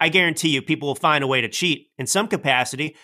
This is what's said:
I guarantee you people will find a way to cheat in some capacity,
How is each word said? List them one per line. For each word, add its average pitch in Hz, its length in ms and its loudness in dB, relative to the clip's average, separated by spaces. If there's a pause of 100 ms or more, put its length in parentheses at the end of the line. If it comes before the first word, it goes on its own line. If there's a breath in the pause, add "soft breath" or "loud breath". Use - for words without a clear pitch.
I 165 80 2
guarantee 165 400 0
you 135 140 0
people 143 260 -4
will 131 80 -4
find 151 260 4
a 135 60 -2
way 131 140 2
to 113 60 -4
cheat - 480 -4
in 131 120 -6
some 208 180 0
capacity, 139 760 -2